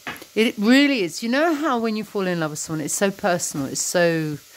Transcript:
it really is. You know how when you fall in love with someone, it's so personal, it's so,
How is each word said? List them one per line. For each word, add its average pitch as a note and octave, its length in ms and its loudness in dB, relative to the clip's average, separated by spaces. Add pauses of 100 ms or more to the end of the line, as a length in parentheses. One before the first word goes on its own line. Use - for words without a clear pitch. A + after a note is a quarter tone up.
(340)
it A3+ 240 0
really B3+ 460 4
is. E3 180 -6
You A#3 80 -4
know D#4 240 2
how C#4+ 240 -2
when A3+ 180 -2
you G#3+ 80 -4
fall G3+ 220 -4
in F3 140 0
love D#3 100 0
with D3+ 80 -8
someone, D#3 260 -6
it's - 120 -4
so G3 160 2
personal, F3 560 -2
it's B2 120 -6
so, D#3+ 600 0 (180)